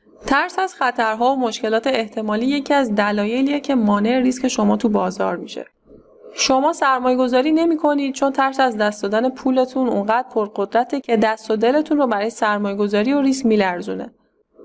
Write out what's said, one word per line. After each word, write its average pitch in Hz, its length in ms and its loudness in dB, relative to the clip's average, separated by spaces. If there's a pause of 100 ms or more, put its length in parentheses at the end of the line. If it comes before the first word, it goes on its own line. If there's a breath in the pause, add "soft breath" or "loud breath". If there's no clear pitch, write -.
(260)
ترس 330 320 0
از 381 160 -2
خطرها 240 580 0
و 269 80 -2
مشکلات 220 460 -2
احتمالی 220 600 -2
یکی 285 280 0
از 254 200 2
دلایلیه 214 680 0
که 285 140 -2
مانع 214 440 2
ریسک 254 300 0
شما 214 280 0
تو 214 120 0
بازار 190 480 -2
می‌شه. - 300 -12 (680)
شما 269 380 2
سرمایه‌گذاری 254 800 2
نمی‌کنید 294 640 2
چون 277 180 0
ترس 269 280 0
از 254 160 2
دست 208 260 -2
دادن 214 260 0
پولتون 254 600 0
اونقدر 220 400 0
پرقدرته 220 720 -2
که 233 160 0
دست 220 340 0
و 220 60 0
دلتون 285 420 2
رو 277 80 2
برای 220 240 -2
سرمایه‌گذاری 208 840 0
و 285 80 2
ریسک 262 260 0
می‌لرزونه. 190 680 -2 (500)